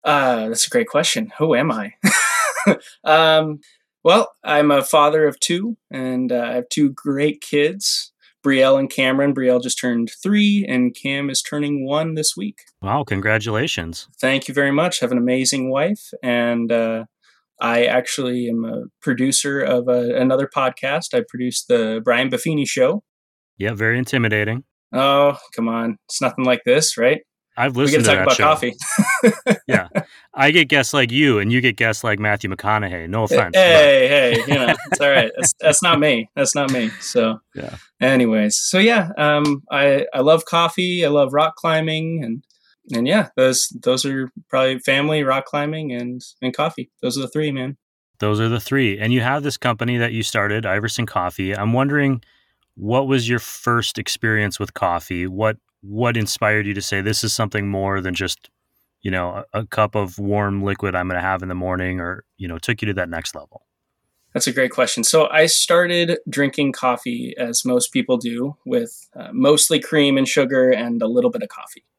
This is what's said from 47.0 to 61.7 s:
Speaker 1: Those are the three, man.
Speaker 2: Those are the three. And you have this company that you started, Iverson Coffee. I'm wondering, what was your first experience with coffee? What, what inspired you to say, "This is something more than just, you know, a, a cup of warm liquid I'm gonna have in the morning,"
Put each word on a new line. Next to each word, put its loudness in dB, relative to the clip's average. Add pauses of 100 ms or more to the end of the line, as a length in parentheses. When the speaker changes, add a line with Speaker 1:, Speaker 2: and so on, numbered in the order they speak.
Speaker 1:
Those -4
are -4
the -6
three, -4
man. -8 (420)
Speaker 2:
Those 0
are 2
the -2
three. 0
And -2
you 2
have -2
this -6
company -2
that -2
you -4
started, -2
Iverson -2
Coffee. -4
I'm 0
wondering, 0 (520)
what -2
was 2
your 0
first -2
experience -2
with -6
coffee? -4
What, -2 (240)
what -2
inspired 0
you -4
to -6
say, -4
"This -2
is -2
something -4
more -2
than -6
just, -6 (520)
you -6
know, -4
a, -4
a -10
cup -2
of -4
warm -2
liquid -4
I'm -2
gonna -4
have -2
in -10
the -8
morning," -4